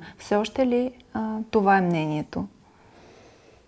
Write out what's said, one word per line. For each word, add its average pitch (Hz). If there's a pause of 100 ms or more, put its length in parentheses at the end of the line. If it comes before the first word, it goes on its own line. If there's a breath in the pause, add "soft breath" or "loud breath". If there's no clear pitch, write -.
(180 loud breath)
все -
още 220
ли, 247 (220)
а, 220 (140)
това 202
е 190
мнението? 156 (1200 soft breath)